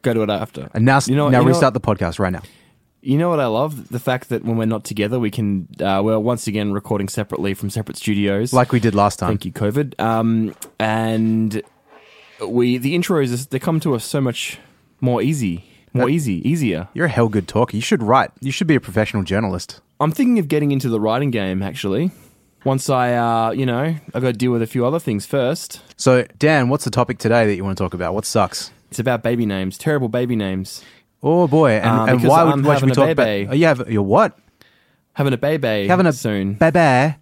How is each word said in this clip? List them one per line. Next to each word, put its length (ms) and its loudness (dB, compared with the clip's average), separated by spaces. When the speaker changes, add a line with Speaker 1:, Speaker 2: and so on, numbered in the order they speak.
Speaker 1:
Go 140 -2
to 80 0
it 80 -2
after. 420 -8
Speaker 2:
And 140 2
now 100 6
s-, 100 2
Speaker 1:
You 80 0
know, 140 0
Speaker 2:
now 120 4
Speaker 1:
you 40 4
know 60 6
Speaker 2:
restart 240 2
Speaker 1:
what? 80 -2
Speaker 2:
the 40 -4
podcast 120 -6
right 140 0
now. 80 -8
Speaker 1:
You 160 0
know 100 0
what 120 0
I 60 0
love? 440 -4
The 100 -6
fact 300 -4
that 120 -4
when 140 -2
we're 80 0
not 200 -2
together, 360 -2
we 100 -2
can, 380 -4
uh, 240 0
we're 160 2
once 280 -2
again 260 -4
recording 380 -4
separately 420 -6
from 160 -8
separate 300 -8
studios. 560 0
Speaker 2:
Like 180 4
we 80 2
did 140 0
last 240 2
time. 180 -2
Speaker 1:
Thank 80 -6
you, 80 -8
covid. 480 -4
Um, 540 0
and 840 -2
we, 380 0
the 200 -2
intros, 520 -2
they 80 -4
come 220 0
to 140 0
us 100 -4
so 160 -2
much 380 -4
more 180 2
easy. 440 -2
More 140 2
Speaker 2:
That 60 2
Speaker 1:
easy. 360 -2
Easier. 460 0
Speaker 2:
You're 120 -2
a 40 0
hell 180 2
good 200 0
talker. 280 0
You 60 -4
should 200 0
write. 280 4
You 100 -6
should 160 -4
be 100 4
a 40 4
professional 440 -2
journalist. 560 -4
Speaker 1:
I'm 100 2
thinking 280 2
of 100 -2
getting 240 0
into 160 -2
the 100 0
writing 320 0
game, 320 -2
actually. 500 -4
Once 240 -2
I, 260 2
uh, 360 0
you 160 -2
know, 160 -2
I 380 -6
gotta 120 0
deal 200 0
with 100 0
a 60 -4
few 180 -2
other 140 -2
things 260 -4
first. 560 -4
Speaker 2:
So, 280 4
Dan, 300 2
what's 160 -2
the 80 -4
topic 260 0
today 280 4
that 100 0
you 80 -6
wanna 100 -2
talk 180 -4
about? 220 -4
What 100 -4
sucks? 460 -2
Speaker 1:
It's 120 -10
about 240 -2
baby 220 0
names. 300 -4
Terrible 320 -2
baby 280 -2
names. 440 -4
Speaker 2:
Oh, 240 2
boy. 240 4
And, 180 2
Speaker 1:
Uh, 160 2
Speaker 2:
and 120 4
Speaker 1:
because 120 4
Speaker 2:
why 120 6
Speaker 1:
I'm 40 4
Speaker 2:
would, 60 0
why 120 4
should 80 0
we 60 4
Speaker 1:
having 0 -
a 40 2
Speaker 2:
talk 160 4
about 140 2
Speaker 1:
baby. 260 -2
Speaker 2:
Oh, 40 -4
you 120 4
have, 240 0
you're 120 2
what? 360 2
Speaker 1:
Having 180 0
a 60 -2
baby 500 -2
Speaker 2:
Having 180 4
a 60 2
Speaker 1:
soon. 420 -2
Speaker 2:
baby? 680 4